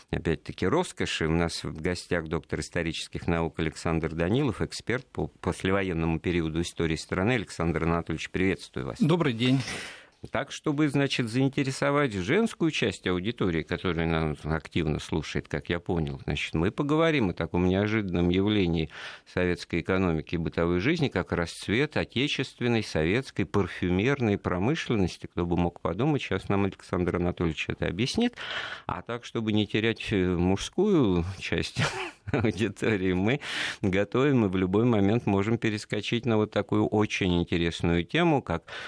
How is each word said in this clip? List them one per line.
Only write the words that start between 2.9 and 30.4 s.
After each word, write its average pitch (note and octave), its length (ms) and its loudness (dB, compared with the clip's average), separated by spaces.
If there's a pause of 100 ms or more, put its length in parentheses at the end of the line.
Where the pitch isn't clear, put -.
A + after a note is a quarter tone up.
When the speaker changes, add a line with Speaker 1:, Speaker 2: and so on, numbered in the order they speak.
Speaker 1:
наук E2 320 0
Александр D#2+ 560 -2
Данилов, G2+ 480 0
эксперт - 460 -4
по D#2+ 200 -6
послевоенному E2+ 920 -2
периоду E2 400 0
истории E2 380 -2
страны. F#2 380 -2
Александр E2 480 0
Анатольевич, E2+ 480 0
приветствую F2 560 -2
вас. A#1+ 120 -6
Speaker 2:
Добрый D#3+ 320 4
день. B2+ 300 2 (680)
Speaker 1:
Так, B2+ 200 -4
чтобы, D3+ 380 0
значит, C3+ 400 2
заинтересовать C3+ 840 0
женскую D#3 580 0
часть - 340 -2
аудитории, F2+ 560 0
которая E2 460 -2
нас D#2+ 360 0
активно D#2 560 -2
слушает, - 480 -4
как - 220 -6
я E2+ 100 -2
понял, D2+ 440 -2
значит, - 320 -4
мы E2 160 2
поговорим D3+ 580 2
о E2+ 40 -2
таком F2+ 340 0
неожиданном F#2+ 640 2
явлении F2+ 600 2 (420)
советской F2 500 -2
экономики F2+ 520 0
и E2+ 60 0
бытовой E2+ 400 0
жизни, C#3+ 300 0
как F2 220 -4
расцвет G2 640 -2
отечественной, A#2+ 840 -2
советской, G2 640 0
парфюмерной G2+ 960 0
промышленности. G2 880 -2
Кто - 180 -4
бы E2+ 120 0
мог F2 220 0
подумать, B2 440 0
сейчас - 260 -4
нам G2+ 160 2
Александр F2+ 520 -2
Анатольевич F2 520 -2
это - 160 -4
объяснит. A#2+ 480 0 (540)
А F2 160 -6
так, A#2+ 220 -10
чтобы A2 280 -2
не G#2 140 4
терять, A2+ 440 0
э, F#2+ 140 4 (100)
мужскую G2 880 4 (140)